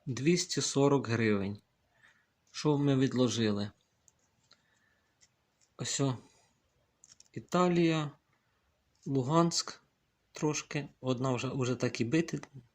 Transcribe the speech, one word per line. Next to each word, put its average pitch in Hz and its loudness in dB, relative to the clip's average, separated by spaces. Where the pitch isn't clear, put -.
двісті 143 0
сорок 139 2
гривень. 107 0
Що 151 0
ми 143 2
відложили? 113 0
Ось - -6
о, 135 0
Італія, 165 2
Луганськ, 156 0
трошки. 151 -4
Одна 127 0
вже, 123 -4
уже 127 -2
такі 120 -2
бити, 156 0